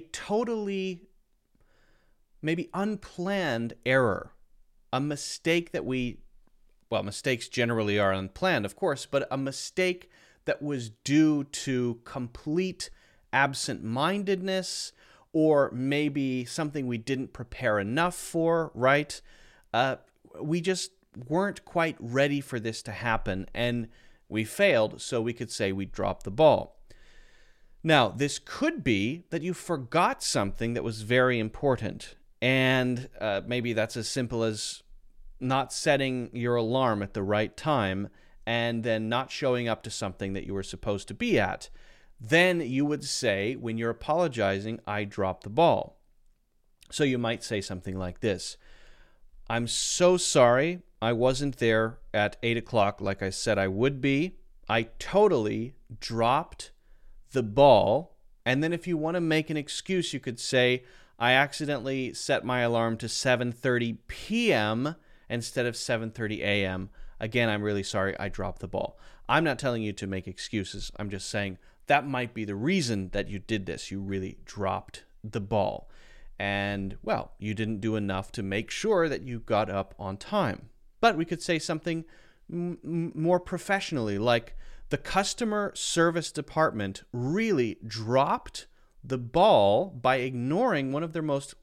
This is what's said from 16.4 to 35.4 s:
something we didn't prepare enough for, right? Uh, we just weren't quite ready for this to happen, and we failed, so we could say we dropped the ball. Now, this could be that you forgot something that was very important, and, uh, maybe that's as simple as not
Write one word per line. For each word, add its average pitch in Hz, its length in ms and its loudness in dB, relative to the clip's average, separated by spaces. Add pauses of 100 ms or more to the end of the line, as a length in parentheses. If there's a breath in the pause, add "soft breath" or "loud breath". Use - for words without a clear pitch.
something 147 420 -4
we 120 100 -2
didn't 131 360 -4
prepare 113 440 -2
enough 135 380 0
for, 165 580 0
right? 139 460 2 (540 soft breath)
Uh, 127 240 2 (440)
we 156 200 0
just 180 300 -2 (360)
weren't 180 380 -2
quite 165 340 0
ready 139 400 2
for 131 180 -6
this 110 260 -4
to 113 80 -10
happen, 110 600 -2
and 120 360 -2 (400 soft breath)
we 110 160 -2
failed, 123 560 2
so 117 200 -2
we 117 120 -2
could 117 180 -8
say 98 220 -2
we 98 120 -4
dropped 95 380 -4
the 101 80 -8
ball. 135 480 4 (1040 soft breath)
Now, 147 240 6
this 123 320 -2
could 311 420 -2
be 123 480 0
that 160 120 -4
you 175 120 -4
forgot 170 680 0
something 117 500 -2
that 120 120 -4
was 110 160 -6
very 123 360 4
important, 110 800 -2 (260)
and, 131 680 2 (100)
uh, 101 260 -2
maybe 120 280 -2
that's 110 240 0
as 113 100 -6
simple 120 340 -2
as 110 420 -4 (540)
not 131 360 0